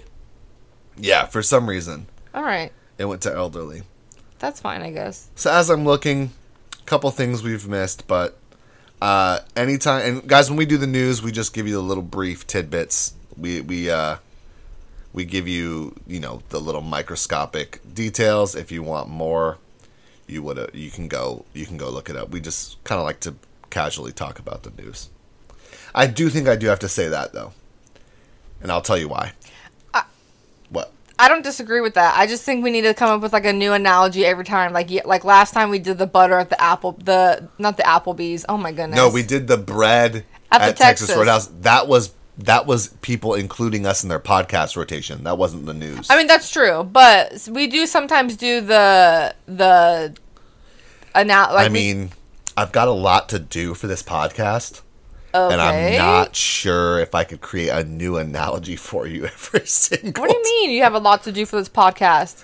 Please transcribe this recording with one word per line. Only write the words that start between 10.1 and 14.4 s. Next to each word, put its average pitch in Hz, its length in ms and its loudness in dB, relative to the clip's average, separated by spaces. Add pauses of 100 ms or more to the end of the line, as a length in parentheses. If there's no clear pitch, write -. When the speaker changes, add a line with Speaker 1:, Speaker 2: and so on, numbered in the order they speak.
Speaker 1:
and 131 100 -14
guys, 139 220 6
when 151 80 -4
we 156 80 0
do 147 120 2
the 139 100 -4
news, 127 340 -2
we 113 100 -6
just 110 220 -6
give 107 140 -6
you 104 60 -4
the 101 80 -4
little 95 220 -6
brief 90 440 -8
tidbits. 85 640 -6 (240)
We, 85 240 -8
we, 87 280 -6
uh, 78 280 -2 (960)